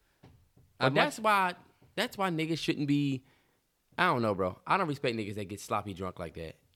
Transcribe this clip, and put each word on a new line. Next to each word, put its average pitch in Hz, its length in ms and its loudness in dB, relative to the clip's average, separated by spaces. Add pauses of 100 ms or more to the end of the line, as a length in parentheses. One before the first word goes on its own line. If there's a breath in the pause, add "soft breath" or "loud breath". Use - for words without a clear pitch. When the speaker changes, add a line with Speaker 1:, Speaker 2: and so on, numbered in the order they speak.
(800)
Speaker 1:
I 127 100 2
Speaker 2:
But 139 60 2
that's 277 240 2
Speaker 1:
much 220 40 -6
Speaker 2:
why, 196 300 2 (420)
that's 220 220 -4
why 190 140 0
niggas 160 280 0
shouldn't - 280 -2
be, 143 360 2 (760 soft breath)
I 180 100 4
don't 135 160 2
know, 107 120 4
bro. 92 300 0
I 165 120 2
don't 185 100 0
respect 135 280 -2
niggas 104 200 -4
that 101 120 -8
get 101 120 -10
sloppy 104 340 -4
drunk 90 260 -8
like 82 160 -10
that. 82 200 -10 (200)